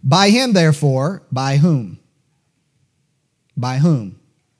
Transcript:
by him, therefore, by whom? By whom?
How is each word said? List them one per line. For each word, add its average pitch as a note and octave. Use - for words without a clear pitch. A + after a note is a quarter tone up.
by F#3
him, A#3+
therefore, D3+
by C3+
whom? C#3
By B2+
whom? C3+